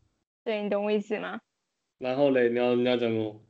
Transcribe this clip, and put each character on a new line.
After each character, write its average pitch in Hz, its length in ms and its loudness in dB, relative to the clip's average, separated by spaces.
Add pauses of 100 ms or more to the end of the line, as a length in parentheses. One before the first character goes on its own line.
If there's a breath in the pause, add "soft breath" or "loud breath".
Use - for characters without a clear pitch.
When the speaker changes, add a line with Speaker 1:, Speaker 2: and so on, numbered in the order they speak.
(440)
Speaker 1:
对， 214 180 -4
你 208 80 -6
懂 202 160 -2
我 214 60 0
意 214 80 0
思 208 180 -6
吗？ 185 220 -10 (580)
Speaker 2:
然 127 180 -4
后 143 140 4
嘞， 123 180 4
你 117 100 0
要， 123 160 2
你 123 100 2
要 123 120 2
讲 117 140 0
什 113 60 0
么？ 107 220 -4 (120)